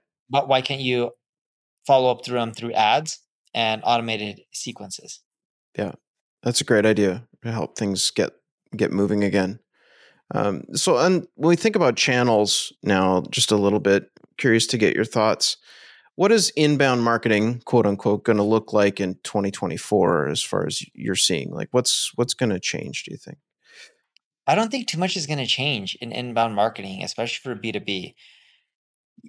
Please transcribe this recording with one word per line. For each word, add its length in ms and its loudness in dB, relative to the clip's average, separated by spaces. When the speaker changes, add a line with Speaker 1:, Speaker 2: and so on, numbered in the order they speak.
Speaker 1:
But 180 0
why 140 4
can't 180 -6
you 320 0
follow 240 6
up 140 -4
through 160 -2
'em 140 -4
through 180 -8
ads 460 2
and 320 -2
automated 560 -2
sequences? 680 -14
Speaker 2:
Yeah, 160 -6
that's 180 0
a 40 -6
great 220 4
idea 420 2
to 100 -6
help 240 -6
things 340 -2
get, 220 -2
get 160 0
moving 320 0
again. 360 0
Um, 300 -2
so, 240 0
and 360 2
when 140 0
we 80 6
think 200 0
about 200 4
channels 760 2
now, 480 2
just 220 0
a 40 4
little 240 2
bit, 300 2
curious 300 2
to 100 -2
get 160 4
your 100 0
thoughts. 520 0
What 180 2
is 180 4
inbound 520 2
marketing, 640 2
quote 220 4
unquote, 380 0
gonna 200 4
look 280 2
like 280 2
in 240 -2
twenty 260 -2
twenty-four 800 0
as 140 -4
far 240 -2
as 160 -6
you're 220 -6
seeing? 340 -2
Like, 220 -10
what's, 420 0
what's 200 -2
gonna 260 -2
change, 440 -8
do 60 -16
you 80 -12
think? 200 -20
Speaker 1:
I 80 4
don't 160 0
think 160 -6
too 120 -6
much 180 -2
is 100 -6
gonna 200 -4
change 500 -4
in 160 -12
inbound 420 -2
marketing, 480 -2
especially 400 -8
for 160 -8
B 140 -6
two 80 -4
B. 340 -8